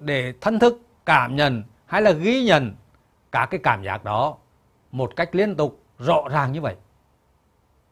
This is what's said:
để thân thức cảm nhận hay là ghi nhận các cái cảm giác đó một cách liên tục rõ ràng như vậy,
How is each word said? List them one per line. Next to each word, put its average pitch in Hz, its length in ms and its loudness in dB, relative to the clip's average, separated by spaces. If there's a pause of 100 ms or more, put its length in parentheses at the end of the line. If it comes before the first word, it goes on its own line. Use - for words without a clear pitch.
để 131 400 -4
thân 220 180 0
thức 240 220 4 (260)
cảm 135 300 2
nhận 135 260 0 (240)
hay 196 160 0
là 214 80 6
ghi 208 340 0
nhận 139 300 2 (580)
các 120 140 0
cái 175 160 -6
cảm 107 200 0
giác 98 220 -8
đó 113 320 -2 (560)
một 127 240 -6
cách 175 160 -4
liên 190 240 0
tục 147 260 -4 (160)
rõ 151 320 0
ràng 139 220 0
như 156 80 -8
vậy, 120 160 -6 (1160)